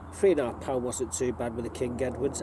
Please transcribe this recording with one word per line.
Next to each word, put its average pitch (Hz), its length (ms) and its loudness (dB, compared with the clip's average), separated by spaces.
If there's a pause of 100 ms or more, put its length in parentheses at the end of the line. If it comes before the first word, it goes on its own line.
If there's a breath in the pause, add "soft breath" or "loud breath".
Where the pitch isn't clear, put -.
(120)
three 196 200 6
and 147 80 4
a 131 60 2
half 117 160 -4
pound 127 220 0
wasn't 120 300 -2
too 123 200 0
bad 120 220 -4
with 117 100 -4
the 110 60 -6
King 120 300 -2
Edwards. 127 420 -2